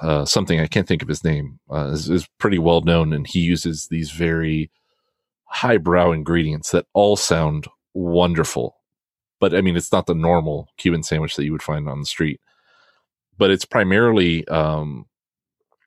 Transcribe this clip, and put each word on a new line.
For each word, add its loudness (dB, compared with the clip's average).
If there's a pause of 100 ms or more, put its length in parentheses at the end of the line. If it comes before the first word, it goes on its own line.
uh, 0
something, 0
I 0
can't -2
think -2
of -10
his -6
name, -4 (120)
uh, -4
is, -6
is -2 (100)
pretty 0
well 2
known. 0
And -6
he -4
uses -2
these -6
very -2 (760)
highbrow 2
ingredients -2
that 2
all 4
sound 0 (280)
wonderful. 0 (640)
But, 2
I 2
mean, 0
it's -4
not 2
the -2
normal 0
Cuban 0
sandwich -4
that -4
you -4
would -6
find -6
on -8
the -10
street. -4 (960)
But 6
it's 2
primarily, 4
um, -2 (800)